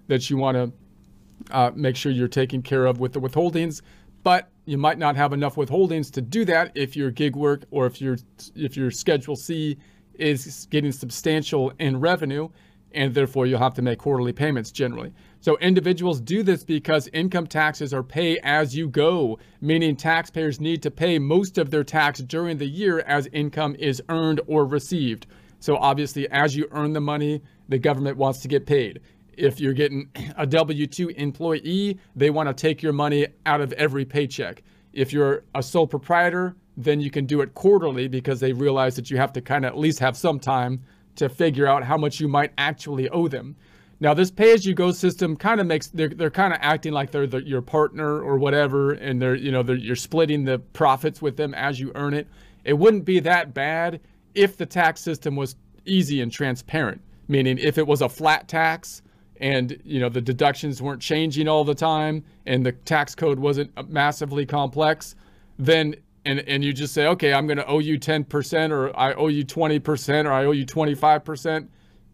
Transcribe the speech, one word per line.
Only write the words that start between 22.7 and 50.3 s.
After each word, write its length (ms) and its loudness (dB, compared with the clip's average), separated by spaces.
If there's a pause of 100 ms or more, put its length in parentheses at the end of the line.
as 280 0
income 500 -2
is 300 -2
earned 380 0
or 180 4
received. 640 -2 (340)
So 160 0
obviously, 540 0
as 260 2
you 140 -2
earn 220 -2
the 80 -2
money, 420 -2 (260)
the 100 0
government 380 0
wants 240 -2
to 80 -12
get 180 0
paid. 340 0 (360)
If 240 0
you're 140 0
getting 340 -2 (140)
<clears throat> 160 -12
a 80 -2
W 400 2
two 240 -6
employee, 880 -4 (180)
they 140 4
wanna 240 0
take 280 -2
your 120 0
money 320 2 (180)
out 160 2
of 140 -4
every 320 0
paycheck. 560 -4 (320)
If 180 -2
you're 320 2 (100)
a 80 -2
sole 240 2
proprietor, 720 0 (220)
then 220 2
you 100 -2
can 160 -2
do 140 2
it 140 -2
quarterly 540 4
because 320 -2
they 120 0
realize 440 0
that 140 -10
you 80 0
have 160 2
to 80 -6
kinda 260 -2
at 100 -6
least 200 0
have 180 0
some 240 0
time 400 -2 (360)
to 120 0
figure 380 2
out 160 4
how 140 0
much 240 -2
you 80 0
might 300 0
actually 520 -2
owe 180 0
them. 280 -8 (420)
Now, 140 4
this 180 4
pay-as-you-go 600 6
system 440 0
kinda 280 2
makes, 240 -2
they're, 220 -2
they're 180 -2
kinda 340 0
acting 300 0
like 180 -4
they're 160 0
the, 160 -4
your 200 -4
partner 600 0
or 140 0
whatever, 560 2
and 280 -4
they're, 140 2
you 160 -4
know, 120 2
they're, 140 0
you're 200 -4
splitting 480 0